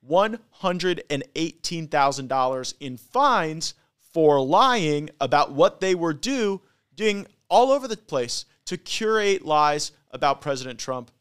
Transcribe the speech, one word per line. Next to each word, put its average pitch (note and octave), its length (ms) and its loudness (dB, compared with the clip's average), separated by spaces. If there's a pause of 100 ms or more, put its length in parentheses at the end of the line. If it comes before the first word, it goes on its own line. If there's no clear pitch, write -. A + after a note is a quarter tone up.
one G3+ 340 0 (120)
hundred F3+ 580 -4
and C#3 140 -4 (120)
eighteen D#3+ 520 -6
thousand C#3 400 0
dollars C3 520 -2
in B2+ 180 -12
fines F#3 760 -2 (400)
for D3+ 280 6
lying D#3+ 680 2 (100)
about C#3 320 2
what D#3 280 2
they F#3+ 160 0
were E3 180 -2
do-, G#3 480 -4 (340)
doing G3+ 300 -2 (240)
all A#3+ 220 6
over C4+ 160 0
the A3+ 100 -6
place - 480 -6 (200)
to F3+ 120 -8
curate G#3+ 680 0
lies D3+ 480 2 (200)
about C#3 300 0
President C3 380 -8
Trump. B2+ 300 -8 (120)